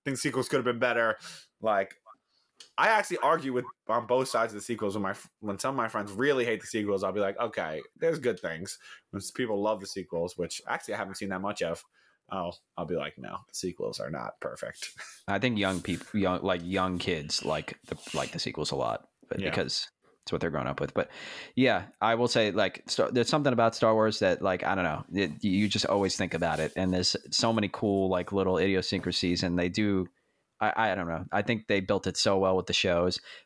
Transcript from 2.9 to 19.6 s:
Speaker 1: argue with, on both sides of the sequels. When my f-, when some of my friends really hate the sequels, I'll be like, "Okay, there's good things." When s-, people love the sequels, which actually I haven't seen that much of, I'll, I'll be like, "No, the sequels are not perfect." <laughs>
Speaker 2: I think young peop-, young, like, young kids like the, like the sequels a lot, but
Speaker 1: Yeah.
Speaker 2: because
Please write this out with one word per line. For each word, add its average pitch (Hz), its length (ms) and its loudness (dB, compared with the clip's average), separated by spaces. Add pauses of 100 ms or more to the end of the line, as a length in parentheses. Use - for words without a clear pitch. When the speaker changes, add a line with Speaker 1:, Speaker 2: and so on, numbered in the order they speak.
Speaker 1:
argue 135 360 2
with, 120 100 0 (240)
on 113 180 2
both 127 220 4
sides 113 240 0
of 104 60 -10
the 98 60 -10
sequels. 104 300 -2
When 107 80 -2
my 95 100 0
f-, - 180 -10 (100)
when 101 180 -6
some 131 120 -2
of 139 60 -4
my 113 120 0
friends 101 240 -4
really 127 320 2
hate 110 160 0
the - 60 -16
sequels, 101 360 0
I'll 95 100 -2
be 104 80 -2
like, 98 200 0
"Okay, 85 400 -4 (180)
there's 165 200 0
good 117 200 0
things." 82 400 -8 (320)
When 101 120 -6
s-, - 80 -6
people 107 320 -2
love 107 180 0
the 98 60 -10
sequels, 85 500 -4
which - 320 -4
actually - 260 -4
I 107 40 -4
haven't 98 160 -6
seen 98 160 -6
that 92 100 -4
much 101 220 -4
of, 82 200 -4 (480)
I'll, 87 280 -6 (180)
I'll 87 80 -4
be 82 120 -2
like, 76 200 -4
"No, - 220 -12 (100)
the - 60 -20
sequels - 440 -6
are - 120 -6
not 60 300 -8
perfect." - 500 -8 (200)
<laughs> - 180 -14
Speaker 2:
I 98 100 0
think 113 200 0
young 95 220 2
peop-, - 320 -6
young, 90 300 2
like, 90 220 0
young 92 340 0
kids 80 480 -2
like 76 400 -2
the, - 100 -8 (160)
like - 200 -2
the 165 60 -8
sequels - 340 -4
a 69 40 -2
lot, 58 320 -2 (220)
but - 100 -4
Speaker 1:
Yeah. 92 80 -2
Speaker 2:
because - 400 -2 (360)